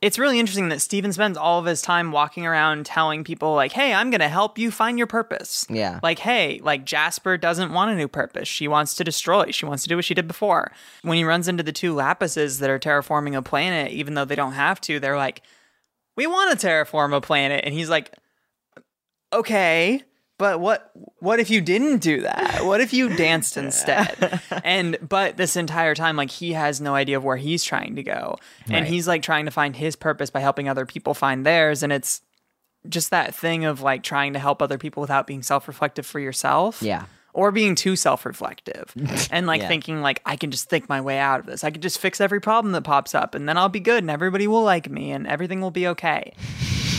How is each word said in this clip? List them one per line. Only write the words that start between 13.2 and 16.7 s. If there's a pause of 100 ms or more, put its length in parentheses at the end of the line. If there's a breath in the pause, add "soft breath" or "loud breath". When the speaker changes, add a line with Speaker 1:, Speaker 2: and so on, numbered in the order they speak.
Speaker 1:
a
planet,
even
though
they
don't
have
to,
they're
like, (760 soft breath)
"We
wanna
terraform